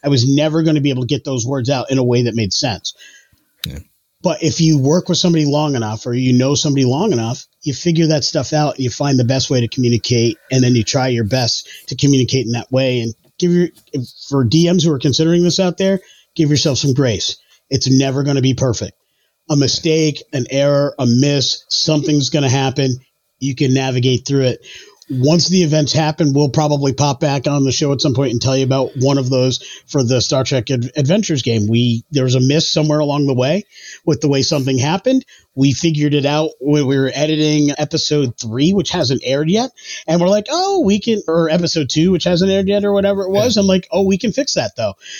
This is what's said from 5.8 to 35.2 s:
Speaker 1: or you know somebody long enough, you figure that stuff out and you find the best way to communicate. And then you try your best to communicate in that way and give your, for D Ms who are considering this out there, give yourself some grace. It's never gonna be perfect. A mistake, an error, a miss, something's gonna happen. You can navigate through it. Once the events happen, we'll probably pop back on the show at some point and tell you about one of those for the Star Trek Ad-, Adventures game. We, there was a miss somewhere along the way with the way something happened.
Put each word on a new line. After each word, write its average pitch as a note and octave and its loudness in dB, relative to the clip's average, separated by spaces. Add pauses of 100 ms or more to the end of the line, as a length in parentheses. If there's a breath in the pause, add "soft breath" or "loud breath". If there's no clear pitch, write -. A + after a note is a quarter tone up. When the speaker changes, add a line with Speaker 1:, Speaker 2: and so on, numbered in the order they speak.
Speaker 1:
or B2 -4
you B2+ 2
know C3 2
somebody C#3 0
long D3+ 0
enough, A#2 -4 (160)
you C#3+ -4
figure E3+ 0
that D3+ 0
stuff - -4
out D3+ 0
and C3+ -4
you B2 -2
find C#3+ 0
the B2 2
best C3 -2
way B2+ 2
to A2+ -2
communicate. A#2+ 0 (140)
And C3 2
then B2 4
you A2+ 2
try C3 -2
your A#2 -2
best B2 -4 (200 loud breath)
to C3+ -8
communicate C3 0
in A#2 -4
that A#2+ -8
way C3 0
and A2+ -6 (240)
give F3 0
your, F3 2 (600)
for C#3 0
D E3 4
Ms F3+ 2
who E3 2
are C#3 -2
considering E3 2
this F3 0
out F3+ -2
there, F#3+ 0 (360 soft breath)
give D3+ 2
yourself D3 0
some C#3 0
grace. A#2+ -2 (320 soft breath)
It's - -2
never C3+ 2
gonna C#3 0
be B2+ 2
perfect. A#2+ -2 (560)
A D3+ 0
mistake, D#3 0 (100)
an A#2+ -4
error, C#3+ 0
a C3 -2
miss, C3+ 0
something's D3 0
gonna C#3+ 0
happen. C3+ 0 (440)
You C3+ -4
can C3 0
navigate B2+ 0
through C#3 2
it. - -2 (420 loud breath)
Once D3+ 2
the F#3 4
events D3+ 0
happen, D#3 0
we'll C#3+ 2
probably C#3+ 0
pop C#3+ 0
back C#3 -2
on C#3+ 0
the C3 0
show C#3+ -2
at C3+ -2
some A2 0
point C3 0
and A2+ -2
tell C3 0
you C3+ 2
about C3 0
one C#3 2
of B2+ -2
those B2+ 0 (260 loud breath)
for C#3+ -2
the B2 2
Star C3 0
Trek C3 -2
Ad-, B2 -2
Adventures D#3 0
game. A2 0
We, A#2 2
there C3+ 0
was B2+ 2
a A#2 2
miss C#3 2
somewhere D3+ 0
along C#3+ 0
the C3+ 0
way D3 0 (380 loud breath)
with D3+ 0
the D3+ 0
way C#3 2
something C3+ 0
happened. G3 0 (300 soft breath)